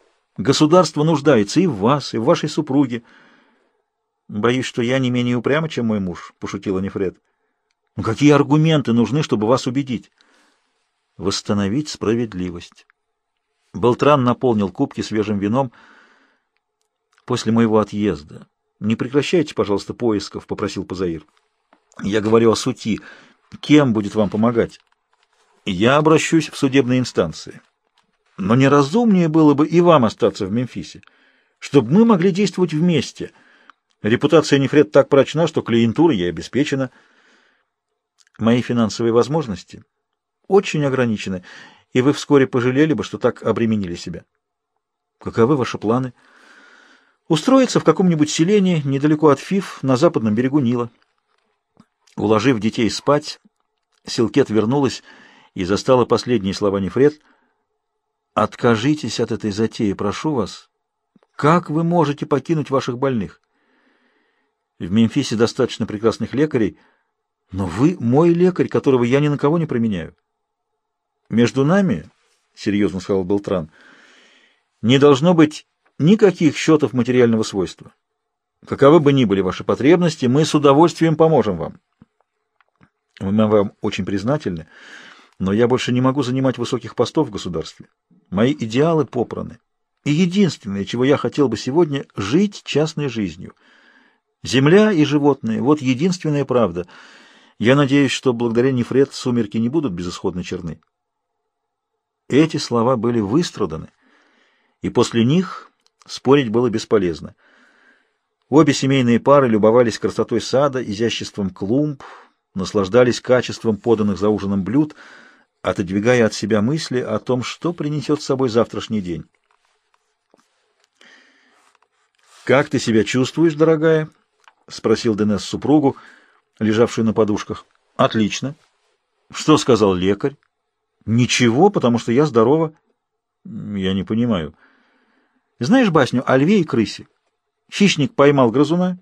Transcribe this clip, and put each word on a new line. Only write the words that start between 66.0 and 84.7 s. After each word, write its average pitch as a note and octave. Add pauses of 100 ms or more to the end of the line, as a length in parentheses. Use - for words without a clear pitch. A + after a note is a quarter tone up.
лекарей, B2+ (720)
но F#2
вы B2+
мой D3+
лекарь, F3
которого B2
я C3
ни D3
на C#3+
кого D3+
не D#3
променяю». A2 (1160)
«Между A#2+
нами, — D#3 (460)
серьёзно G2
сказал F#2+
Белтран, — F#2+ (1120)
не B2
должно C#3+
быть D#3 (320)
никаких F#3
счётов D3
материального A#2+
свойства. - (760)
Каковы D3+
бы C#3+
ни C3
были G2
ваши F#2
потребности, D#3
мы C#3
с -
удовольствием D#3
поможем C#3
вам». D2+ (1400)
«Мы G#2
вам G#2
очень G2+
признательны, G2 (720)